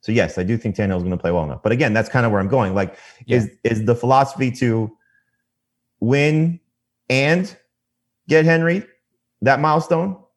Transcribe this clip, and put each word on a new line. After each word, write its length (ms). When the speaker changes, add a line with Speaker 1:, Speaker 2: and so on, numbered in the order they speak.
Speaker 1:
So 120
yes, 240
I 60
do 120
think 220
Tannehill's 260
gonna 140
play 140
well 120
enough. 180
But 120
again, 200
that's 140
kinda 220
where 100
I'm 80
going. 260
Like, 220
Speaker 2:
Yeah. 120
Speaker 1:
is, 120
is 200
the 100
philosophy 560
to 440
win 600
and 440
get 160
Henry 400
that 180
milestone 560